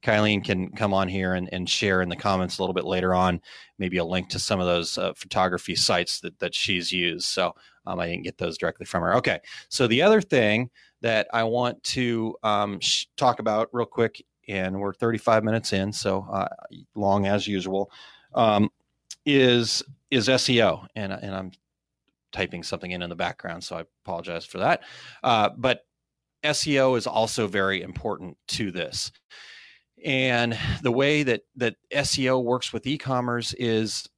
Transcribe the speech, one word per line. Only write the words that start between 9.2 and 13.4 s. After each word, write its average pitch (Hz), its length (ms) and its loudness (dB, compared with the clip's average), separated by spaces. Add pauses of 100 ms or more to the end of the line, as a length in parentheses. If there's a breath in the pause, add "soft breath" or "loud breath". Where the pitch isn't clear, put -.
So - 180 2
the 117 140 4
other 214 180 6
thing 120 500 2 (320 soft breath)
that 110 300 2
I 113 140 2
want 120 380 -2
to, 117 600 -2
um, 104 380 0
sh-, - 240 -2 (100)
talk 123 240 2
about 110 320 0